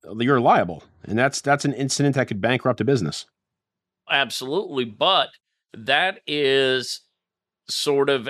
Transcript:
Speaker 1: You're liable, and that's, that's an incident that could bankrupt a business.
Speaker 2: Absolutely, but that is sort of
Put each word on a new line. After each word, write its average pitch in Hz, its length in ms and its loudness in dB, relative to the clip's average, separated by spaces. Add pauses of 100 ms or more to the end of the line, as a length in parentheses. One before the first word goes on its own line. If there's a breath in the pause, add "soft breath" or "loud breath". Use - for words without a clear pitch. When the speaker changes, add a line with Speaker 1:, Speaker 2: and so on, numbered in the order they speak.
(180)
Speaker 1:
You're 123 240 2
liable, 113 420 2 (200)
and 101 120 -6
that's, 135 260 0
that's 143 220 0
an 143 100 0
incident 135 420 0
that 127 120 0
could 104 140 -6
bankrupt 123 400 0
a - 20 0
business. 110 440 -2 (840)
Speaker 2:
Absolutely, 139 760 -2
but 139 440 0 (440)
that 147 520 -2
is 135 760 0 (680)
sort 139 400 0
of 127 200 0